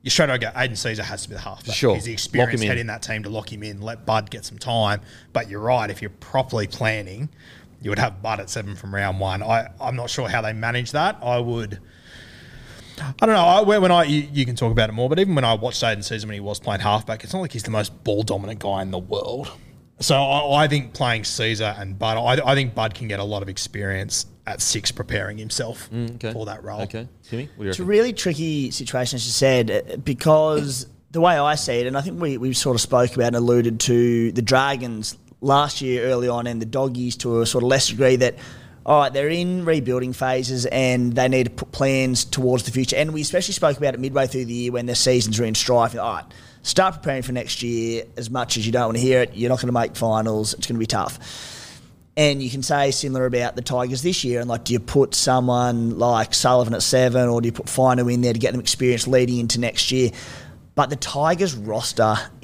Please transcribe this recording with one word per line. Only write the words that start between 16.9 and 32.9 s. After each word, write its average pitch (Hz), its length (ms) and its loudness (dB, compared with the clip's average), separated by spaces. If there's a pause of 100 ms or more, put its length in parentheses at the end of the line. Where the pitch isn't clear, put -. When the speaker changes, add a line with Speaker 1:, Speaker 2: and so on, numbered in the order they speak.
Speaker 1:
it's - 100 -10
not 190 80 -4
like 175 120 -6
he's 107 100 -6
the 117 80 -6
most 107 320 -4
ball 107 220 0
dominant 101 340 -4
guy 98 240 -2
in 92 80 -6
the 92 80 -4
world. 101 520 -6 (500)
So - 200 2
I, 143 440 2
I 151 40 2
think 135 260 -2
playing 117 300 0
Caesar 110 540 -2
and 95 180 -8
Bud, 110 200 0
I, 127 360 2
I - 40 6
think 123 180 0
Bud 110 200 -2
can 120 120 -10
get 98 140 -4
a 98 40 -2
lot 104 180 -4
of 95 60 -8
experience 98 760 -4 (180)
at 101 160 -8
six - 300 -2
preparing 104 480 -6
himself 113 540 -8
Speaker 2:
Mm, 117 240 -6
okay. 113 160 -6
Speaker 1:
for 110 140 -8
that 104 180 -12
role. 104 180 -10
Speaker 2:
Okay. 113 260 -10 (200)
Timmy, 120 160 -6
what - 140 -18
do 107 60 -10
you 98 60 -2
Speaker 3:
It's 92 80 -4
a 180 40 -6
Speaker 2:
reckon? 180 60 -4
Speaker 3:
really 220 240 4
tricky 156 600 -2
situation, 127 440 -4
as 117 80 -4
you 120 60 -4
said, 123 400 4
uh, 98 280 -2
because 147 880 2 (260)
the 165 80 -2
way 175 180 6
I 147 160 2
see 139 200 -2
it, 120 120 0
and 131 100 -4
I 139 40 0
think 170 200 -8
we, 143 180 -2
we 131 140 -2
sort 123 220 0
of 113 60 2
spoke 123 340 2